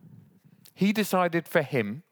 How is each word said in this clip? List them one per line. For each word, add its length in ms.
He 180
decided 560
for 140
him 400